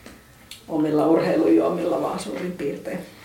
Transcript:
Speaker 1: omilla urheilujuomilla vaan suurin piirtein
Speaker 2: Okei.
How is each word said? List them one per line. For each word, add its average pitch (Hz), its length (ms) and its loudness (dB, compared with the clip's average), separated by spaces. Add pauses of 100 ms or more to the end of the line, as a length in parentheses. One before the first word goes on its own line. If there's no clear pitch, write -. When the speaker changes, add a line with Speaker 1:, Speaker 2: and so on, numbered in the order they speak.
(680)
Speaker 1:
omilla 151 400 2
urheilujuomilla 170 960 2
vaan - 180 -4
suurin 175 320 -8
piirtein - 460 -8
Speaker 2:
Okei. - 80 -12 (200)